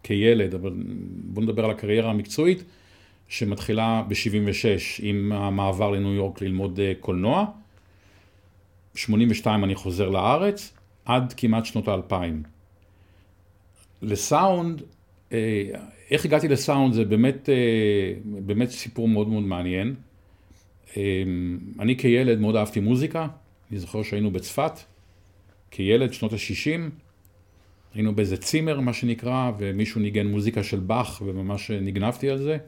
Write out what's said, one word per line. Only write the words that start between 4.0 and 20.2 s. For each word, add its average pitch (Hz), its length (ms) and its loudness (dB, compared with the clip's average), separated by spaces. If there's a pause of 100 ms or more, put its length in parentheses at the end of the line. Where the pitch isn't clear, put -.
בשבעים 104 400 0
ושש, 98 560 0
עם 101 280 -2
המעבר 101 600 0
לניו 101 220 0
יורק 95 280 -2
ללמוד, 95 380 -2
אה, 98 200 0
קולנוע. 110 460 0 (1500)
שמונים 113 360 2
ושתיים 107 320 2
אני 98 120 0
חוזר 92 340 -2
לארץ, 147 640 0 (320)
עד 127 320 0
כמעט 113 280 2
שנות 107 220 -4
האלפיים. 90 560 -2 (1600)
לסאונד, 160 800 2 (500)
אה, 110 320 0 (480)
איך 151 140 2
הגעתי 151 220 4
לסאונד 135 460 4
זה 110 120 4
באמת, 123 440 2
אה, 135 60 6 (720)
באמת 104 440 -2
סיפור 113 380 -4
מאוד 107 200 4
מאוד 107 160 0
מעניין. 92 520 -2 (1000)